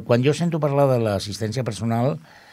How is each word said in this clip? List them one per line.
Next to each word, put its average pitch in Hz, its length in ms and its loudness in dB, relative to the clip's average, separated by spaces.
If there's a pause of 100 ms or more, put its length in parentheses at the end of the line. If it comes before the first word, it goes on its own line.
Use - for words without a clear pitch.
quan 120 160 4
jo 143 100 4
sento 160 280 -2
parlar 143 280 2
de 127 160 2
l'assistència 104 600 -4
personal, 117 520 -2 (360)